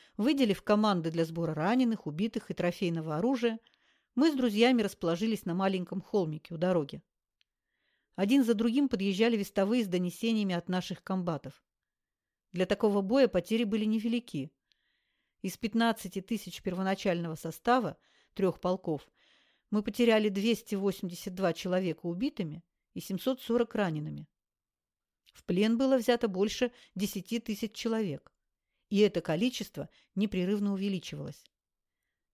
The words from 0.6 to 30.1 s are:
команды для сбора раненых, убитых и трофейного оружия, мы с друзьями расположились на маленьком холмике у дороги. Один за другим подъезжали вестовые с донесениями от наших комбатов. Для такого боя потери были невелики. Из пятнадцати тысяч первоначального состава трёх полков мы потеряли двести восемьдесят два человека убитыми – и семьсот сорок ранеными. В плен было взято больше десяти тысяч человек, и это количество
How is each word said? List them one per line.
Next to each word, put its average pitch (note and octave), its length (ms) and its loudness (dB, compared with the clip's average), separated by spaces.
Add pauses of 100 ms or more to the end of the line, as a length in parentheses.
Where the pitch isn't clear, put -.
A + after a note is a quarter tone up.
команды G3+ 500 2
для E3 120 2
сбора D#3+ 300 -4
раненых, A3+ 520 0
убитых G3 440 -4
и F3 40 -8
трофейного E3+ 600 -2
оружия, A3+ 440 0 (560)
мы D4+ 160 6
с - 20 -2
друзьями A#3+ 480 4
расположились F#3+ 600 -2
на E3+ 100 -4
маленьком F#3+ 480 -2
холмике E3 520 -2
у D#3+ 40 -8
дороги. F3 420 0 (1160)
Один A#3 300 4
за A3+ 100 4
другим A#3+ 340 2
подъезжали G3+ 480 2
вестовые G3+ 480 0
с G3 40 -4
донесениями F3+ 680 0
от F3 120 -4
наших F3+ 360 -4
комбатов. F3 580 -6 (920)
Для F3+ 140 2
такого G3+ 340 4
боя B3 280 4
потери A3 360 0
были G#3+ 200 0
невелики. G#3+ 640 -2 (920)
Из F#3+ 160 -6
пятнадцати A3+ 640 -2
тысяч G3 400 -8
первоначального F3 760 -2
состава G3 600 -2 (380)
трёх F#3+ 260 0
полков F3+ 480 -4 (640)
мы G#3 120 0
потеряли A3 460 4
двести G#3 460 0
восемьдесят F#3+ 600 -4
два F3+ 180 0
человека F3+ 540 -2
убитыми – E3+ 580 -4 (280)
и - 80 -10
семьсот B3 400 -2
сорок A#3 360 0
ранеными. D3+ 500 -4 (1080)
В - 120 -20
плен G#3+ 340 2
было C4+ 180 4
взято A#3+ 300 2
больше G#3 460 -2 (240)
десяти G3 420 -4
тысяч A3 340 -6
человек, A3 600 -4 (580)
и G3+ 100 4
это G3+ 200 4
количество F3+ 680 -4 (260)